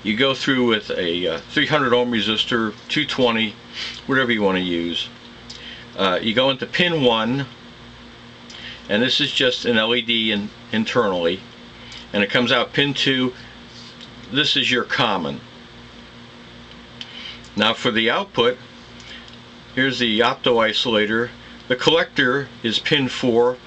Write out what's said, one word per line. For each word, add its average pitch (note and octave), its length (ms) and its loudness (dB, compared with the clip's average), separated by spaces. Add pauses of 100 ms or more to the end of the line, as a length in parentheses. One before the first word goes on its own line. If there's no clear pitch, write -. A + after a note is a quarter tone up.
you G#2+ 140 -2
go C3+ 160 2
through C3 340 2
with G#2+ 220 0
a, F2 380 -2
uh, D#2+ 120 -2 (120)
three D3 160 0
hundred C#3 260 2
ohm B2 180 2
resistor, A2 600 0 (160)
two D3+ 160 -2
twenty, A2+ 500 0 (520)
whatever C3 260 2
you G#2+ 80 0
wanna F#2+ 180 2
use. E2+ 480 -2 (880)
Uh, F#2 260 2
you A2 120 0
go C3 160 4
into B2+ 160 -2
pin E3+ 380 0
one, A#2+ 420 2 (1400)
and G#2+ 140 2
this C3 180 0
is C#3 100 -2
just C3 340 0
an A#2 120 4
L A2 180 2
E A#2+ 60 0
D A2+ 300 0
in, G#2 180 -2 (220)
internally, F#2+ 680 0 (720)
and G#2 120 2
it G2+ 80 -2
comes B2 200 2
out B2 220 0
pin C#3+ 200 2
two. B2+ 400 0 (1000)
This C#3+ 260 0
is A#2+ 140 0
your A#2+ 120 2
common. F#2+ 560 -2 (2250)
Now G#2+ 180 2
for B2 180 -2
the A2+ 180 2
output, B2+ 480 0 (1160)
here's B2+ 240 0
the A2 200 2
opto B2 360 4
isolator. A2+ 720 2 (380)
The B2+ 80 2
collector C#3+ 720 2 (140)
is A2 160 0
pin C#3 280 0
four. B2 600 2